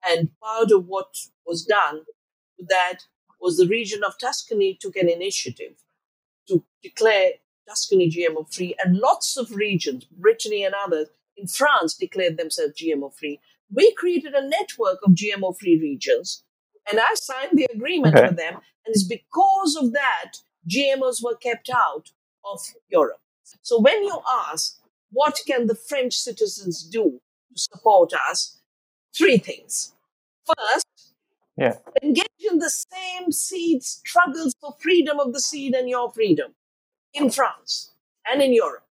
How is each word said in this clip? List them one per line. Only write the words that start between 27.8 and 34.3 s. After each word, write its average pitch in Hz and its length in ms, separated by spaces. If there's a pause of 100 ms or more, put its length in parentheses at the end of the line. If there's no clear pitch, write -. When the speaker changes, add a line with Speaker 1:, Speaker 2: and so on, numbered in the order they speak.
Speaker 1:
us?" 135 480 (520)
Three 277 260
things. - 560 (500)
First, - 680 (440)
Speaker 2:
Yeah. 156 220 (220)
Speaker 1:
engage 302 500
in 349 80
the 349 120
same 359 600
seed 330 500
struggles 320 800